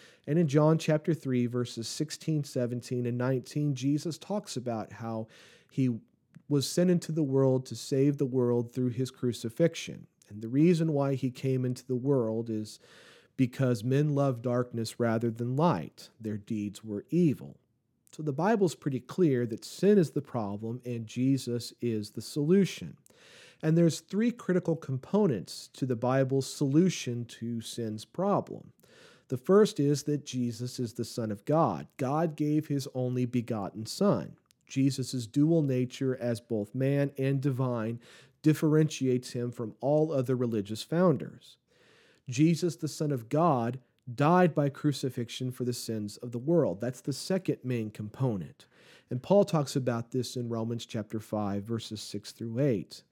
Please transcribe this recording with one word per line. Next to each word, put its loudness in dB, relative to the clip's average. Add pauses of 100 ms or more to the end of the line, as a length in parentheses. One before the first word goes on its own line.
(260)
And 2
in 4
John 6
chapter 2
three, 0
verses -4
sixteen, -4
seventeen, -4
and -2
nineteen, 0
Jesus -2
talks -8
about -6
how -6 (440)
he 0 (580)
was 2
sent 2
into 0
the -2
world 2
to -10
save 2
the 0
world 0
through 0
his -2
crucifixion. -2 (240)
And -12
the -8
reason 4
why 2
he -2
came -2
into -4
the -2
world 0
is -6 (560)
because 2
men 2
love 0
darkness -2
rather 2
than -4
light. 0 (100)
Their -6
deeds -6
were -6
evil. 0 (560)
So -14
the -4
Bible's 2
pretty -4
clear 2
that -8
sin 4
is 4
the -4
problem -6
and -6
Jesus -2
is -2
the -10
solution. 0 (640)
And 2
there's 4
three 0
critical -2
components -2
to -6
the 0
Bible's 2
solution 0
to -8
sin's -8
problem. -2 (560)
The -2
first 4
is 2
that -2
Jesus -4
is -4
the -6
Son -4
of -10
God. 2
God -2
gave 0
his -2
only 0
begotten -4
Son. 0 (320)
Jesus' -2
dual 2
nature -2
as -2
both -4
man 2
and 0
divine -2 (440)
differentiates 2
him -4
from -8
all 2
other 0
religious -2
founders. 0 (720)
Jesus, 2
the -6
Son -2
of -4
God, 2 (320)
died 6
by 2
crucifixion -4
for -6
the -2
sins -6
of -12
the -6
world. 2
That's -6
the -4
second -2
main -2
component. -6 (460)
And -4
Paul 6
talks 0
about -2
this -4
in -6
Romans -4
chapter -6
five, -4
verses -6
six -10
through -6
eight, 0